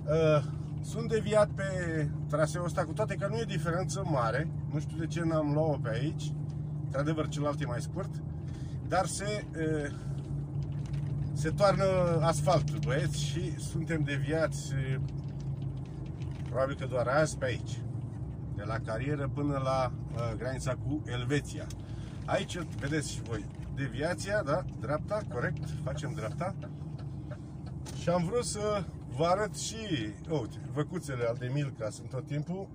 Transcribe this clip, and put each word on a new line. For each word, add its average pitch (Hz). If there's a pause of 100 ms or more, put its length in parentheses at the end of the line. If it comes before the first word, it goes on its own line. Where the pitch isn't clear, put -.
Uh, 156 (380)
sunt 226
deviat 214
pe 170 (640)
traseul 156
ăsta, 170
cu 160
toate 208
că 151
nu 151
e 156
diferență 180
mare. 135 (240)
Nu 147
știu -
de 160
ce 160
n-am 156
luat-o 151
pe 117
aici. 120 (540)
Într-adevăr, 151
celălalt 147
e 139
mai 120
scurt. 190 (760)
Dar 185
se... 202 (120)
Uh, 151 (1400)
se 156
toarnă 190 (380)
asfalt, 160
băieți, 123
și 170
suntem 160
deviați, 143
uh, 135 (1500)
probabil 135
că 135
doar 123
azi, 147
pe -
aici. - (800)
De -
la 127
carieră 131
până 143
la, 131 (220)
uh, 117
granița 127 (120)
cu 147
Elveția. 123 (600)
Aici, -
vedeți 147
și -
voi, 107 (300)
deviația, 165
da? 160 (160)
Dreapta, 196 (120)
corect, 165 (140)
facem -
dreapta. 156 (1500)
Și -
am 175
vrut 233
să 208 (340)
vă 156
arăt 208
și, - (540)
uite, 139 (160)
văcuțele 143
al 120
de 123
Milka 123
sunt 117
tot 127
timpul. 165